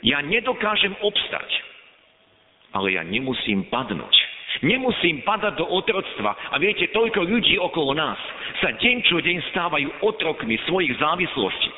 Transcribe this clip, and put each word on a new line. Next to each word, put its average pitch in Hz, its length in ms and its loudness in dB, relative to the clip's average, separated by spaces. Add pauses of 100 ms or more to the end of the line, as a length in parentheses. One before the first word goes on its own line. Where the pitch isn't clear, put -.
Ja 143 240 2
nedokážem 208 800 0
obstať, - 480 -2 (1200)
ale 98 240 2
ja 82 80 -4
nemusím 107 640 -2
padnúť. 117 480 -2 (480)
Nemusím 196 560 2
padať 202 400 0
do 165 80 0
otroctva. 185 640 0 (160)
A 135 80 -2
viete, 180 400 2
toľko 214 320 2
ľudí 202 320 4
okolo 160 320 0
nás 143 240 0 (480)
sa 147 80 0
deň 247 320 4
čo 175 160 6
deň 170 160 0 (160)
stávajú 160 360 0 (120)
otrokmi 208 640 0
svojich 165 320 2
závislostí. 147 800 0